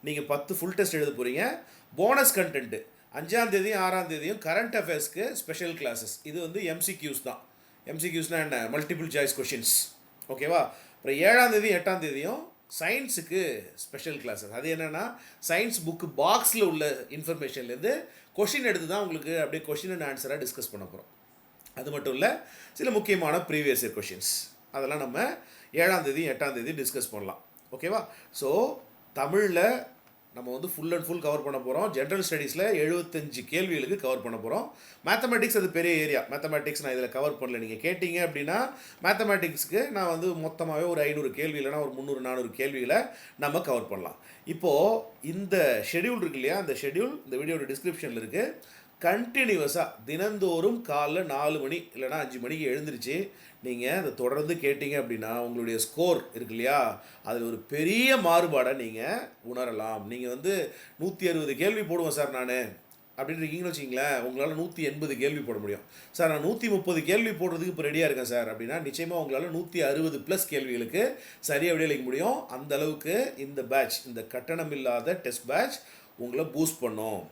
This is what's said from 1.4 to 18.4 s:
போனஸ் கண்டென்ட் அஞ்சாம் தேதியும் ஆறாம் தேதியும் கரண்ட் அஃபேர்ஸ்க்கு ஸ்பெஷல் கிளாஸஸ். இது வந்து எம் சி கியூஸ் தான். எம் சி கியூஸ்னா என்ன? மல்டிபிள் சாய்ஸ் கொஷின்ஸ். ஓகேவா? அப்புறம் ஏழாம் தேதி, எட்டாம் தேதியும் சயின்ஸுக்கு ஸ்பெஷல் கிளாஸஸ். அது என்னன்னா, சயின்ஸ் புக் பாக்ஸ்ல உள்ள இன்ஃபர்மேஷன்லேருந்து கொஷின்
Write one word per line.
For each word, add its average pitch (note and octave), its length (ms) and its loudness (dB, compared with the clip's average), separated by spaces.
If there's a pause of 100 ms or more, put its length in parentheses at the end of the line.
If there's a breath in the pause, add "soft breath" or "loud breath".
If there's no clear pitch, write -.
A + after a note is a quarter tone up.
போனஸ் A#3+ 420 6
கண்டென்ட் A#2+ 440 -2 (320 soft breath)
அஞ்சாம் G3+ 340 2
தேதியும் G3 300 2
ஆறாம் F#3 300 2
தேதியும் D#3 320 -4
கரண்ட் G3 340 0
அஃபேர்ஸ்க்கு E3+ 580 -2
ஸ்பெஷல் E3+ 420 -6
கிளாஸஸ். A#2 480 -6
இது D#3 180 -8
வந்து F3 240 -6
எம் E3 160 -2
சி - 160 -2
கியூஸ் C#3+ 260 -6
தான். - 200 -10 (420 soft breath)
எம் D#3+ 140 -8
சி E3 100 -2
கியூஸ்னா D#3+ 220 -2
என்ன? C#3+ 420 0
மல்டிபிள் D#3 360 -2
சாய்ஸ் C#3+ 300 2
கொஷின்ஸ். - 600 0 (300)
ஓகேவா? D3 280 0
அப்புறம் - 600 -2
ஏழாம் A#3 340 8
தேதி, G#3+ 200 4
எட்டாம் F3+ 280 2
தேதியும் D#3+ 540 -4 (280)
சயின்ஸுக்கு E3+ 840 -2 (120)
ஸ்பெஷல் - 420 -10
கிளாஸஸ். A2 340 -8
அது B2+ 260 -4
என்னன்னா, E3 400 -4 (320 loud breath)
சயின்ஸ் G#3+ 240 2 (140)
புக் E3 300 -6
பாக்ஸ்ல G#3+ 460 6
உள்ள D3+ 280 4 (200)
இன்ஃபர்மேஷன்லேருந்து D3 920 -4 (320 loud breath)
கொஷின் G#3+ 260 2